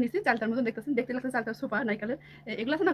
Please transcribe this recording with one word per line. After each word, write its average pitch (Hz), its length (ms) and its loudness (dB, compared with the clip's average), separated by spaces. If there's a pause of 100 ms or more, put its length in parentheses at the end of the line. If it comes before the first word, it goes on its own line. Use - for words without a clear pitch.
নিছি, 233 140 0 (100)
চালটার 226 240 2
মতন 247 160 2
দেখতেছেন, 240 320 -4
দেখতে 254 160 -2
লাগছে 254 200 -2
চালটা 226 240 0
সোফা 220 180 -2 (120)
নাইকালের। 214 280 -2 (320)
এ-, 214 120 -4
এগুলো 254 140 0
আছে 339 140 2
না, 320 40 4